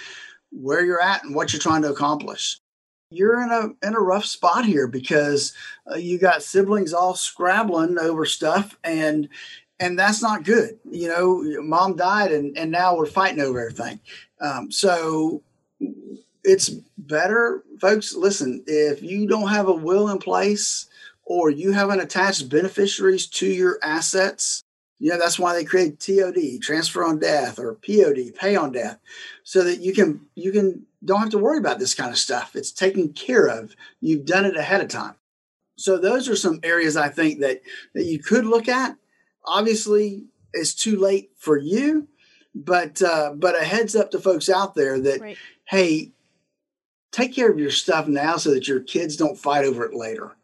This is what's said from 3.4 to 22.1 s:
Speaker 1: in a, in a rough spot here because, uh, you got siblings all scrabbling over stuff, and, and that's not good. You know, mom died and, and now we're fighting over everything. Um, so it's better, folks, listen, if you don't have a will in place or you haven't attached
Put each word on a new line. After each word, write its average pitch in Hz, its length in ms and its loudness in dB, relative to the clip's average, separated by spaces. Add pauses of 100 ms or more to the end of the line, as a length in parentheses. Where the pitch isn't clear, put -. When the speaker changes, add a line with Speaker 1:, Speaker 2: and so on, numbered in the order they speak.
Speaker 1:
in 240 100 -4
a, 220 360 -2
in 214 80 -2
a 226 60 0
rough 196 260 0
spot 180 380 0
here 147 240 2
because, 143 640 0 (380)
uh, - 60 -6
you 175 220 -4
got 175 240 4
siblings 196 500 2
all 180 220 2
scrabbling 180 840 0
over 160 260 0
stuff, 170 580 -2
and, 156 460 -2 (500)
and 180 180 -2
that's 208 240 2
not 214 220 0
good. 220 380 2 (100)
You 170 180 -6
know, 165 540 0
mom 170 340 2
died 185 360 0
and, 143 260 -4
and 160 140 -4
now 180 240 2
we're 160 100 0
fighting 185 340 0
over 131 200 -2
everything. 117 400 -8 (400)
Um, 139 320 -6
so 160 680 0 (1000)
it's 190 260 4 (280)
better, 180 640 0 (180)
folks, 214 340 2
listen, 160 520 -2
if 151 360 0
you 202 260 -4
don't 214 220 0
have 208 180 2
a 185 40 4
will 180 360 2
in 196 100 -4
place 190 680 -2 (380)
or 170 260 2
you 165 220 0
haven't 196 280 2
attached 180 480 -2